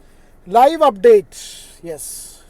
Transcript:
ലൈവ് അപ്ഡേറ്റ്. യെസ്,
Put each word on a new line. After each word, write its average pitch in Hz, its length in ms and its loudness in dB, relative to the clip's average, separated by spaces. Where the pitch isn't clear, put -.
ലൈവ് 302 320 2
അപ്ഡേറ്റ്. 208 520 0
യെസ്, 151 220 -16